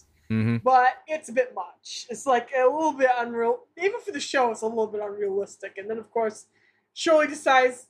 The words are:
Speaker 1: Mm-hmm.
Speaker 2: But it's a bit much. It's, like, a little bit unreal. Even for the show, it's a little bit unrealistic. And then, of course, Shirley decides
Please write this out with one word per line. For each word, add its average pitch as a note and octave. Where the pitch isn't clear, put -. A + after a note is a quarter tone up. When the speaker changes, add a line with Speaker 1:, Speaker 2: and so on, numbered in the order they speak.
Speaker 1:
Mm-hmm. A2
Speaker 2:
But B3+
it's D#4
a A#3
bit B3
much. -
It's, -
like, A#3+
a B3+
little D4
bit C4+
unreal. A#3
Even G4+
for -
the D4
show, B3+
it's A3
a A3
little A3+
bit G#3
unrealistic. G3+
And G3+
then, A3+
of A3
course, A3
Shirley D#4
decides C4